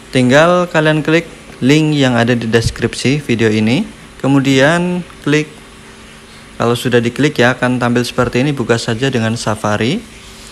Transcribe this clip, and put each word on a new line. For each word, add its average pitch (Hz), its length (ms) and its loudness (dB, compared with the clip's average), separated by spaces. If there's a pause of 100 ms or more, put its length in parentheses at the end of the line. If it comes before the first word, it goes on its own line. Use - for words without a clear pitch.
(160)
Tinggal 160 560 4
kalian 156 320 0
klik 165 240 0 (320)
link 151 400 2
yang 127 160 2
ada 117 160 2
di 120 160 -2
deskripsi 117 720 -2
video 113 320 0
ini. 110 320 0 (400)
Kemudian 139 800 2 (240)
klik, 147 240 0 (1040)
kalau 120 240 -2
sudah 120 240 0
diklik 127 320 -2
ya, 123 160 2
akan 123 320 -2
tampil 120 240 0
seperti 123 400 -2
ini. 147 80 -2
Buka 117 240 0
saja 123 320 -4
dengan 113 240 -2
Safari. 110 640 -2 (520)